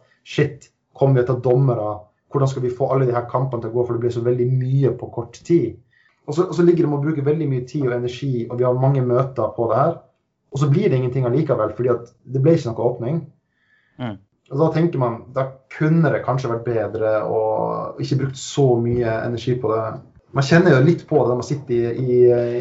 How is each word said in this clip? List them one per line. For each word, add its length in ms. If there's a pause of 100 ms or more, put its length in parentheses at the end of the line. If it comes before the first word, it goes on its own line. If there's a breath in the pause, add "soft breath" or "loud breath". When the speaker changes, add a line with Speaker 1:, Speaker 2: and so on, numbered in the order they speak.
(240 soft breath)
Speaker 1:
shit, 460 (260)
kommer 260
vi 60
til 160
dommere? 560 (320)
Hvordan 160
skal 160
vi 120
få 180
alle 160
de 60
her 160
kampene 320
til 80
å 40
gå, 120
for 100
det 80
blir 100
så 80
veldig 280
mye 480
på 120
kort 360
tid? 300 (500)
Og 100
så, 100
og 80
så 80
ligger 220
det 60
med 100
å 40
bruke 200
veldig 240
mye 180
tid 220
og 80
energi, 500
og 120
vi 80
har 120
mange 240
møter 520
på 160
det 100
her, 140 (560)
og 80
så 120
blir 200
det 80
ingenting 280
allikevel, 480
fordi 180
at 180 (120)
det 200
ble 140
ikke 140
noe 200
åpning. 280 (800)
Speaker 2:
Mm. 160 (360)
Speaker 1:
Og 80
da 160
tenker 240
man, 180 (180)
da 100 (260)
kunne 400
det 140
kanskje 260
vært 160
bedre 440 (120)
å 180 (600)
ikke 160
brukt 200
så 260 (180)
mye 300 (120)
energi 340
på 120
det. 120 (520)
Man 120
kjenner 280
jo 80
litt 240
på 160
det 80
når 80
man 80
sitter 520
i, 200
i, 0 (420)